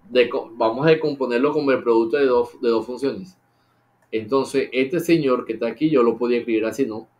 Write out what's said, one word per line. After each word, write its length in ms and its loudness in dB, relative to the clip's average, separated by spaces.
De 220 2
co-, 240 -6
vamos 320 -2
a 40 4
descomponerlo 600 0
como 180 0
el 120 2
producto 340 2
de 80 2
dos, 380 0
de 80 2
dos 160 0
funciones. 500 -6
Entonces, 640 -2
este 280 0
señor 440 2
que 80 -6
está 140 -4
aquí, 240 0
yo 120 4
lo 140 4
podía 220 0
escribir 260 0
así, 220 -2
¿no? 220 -10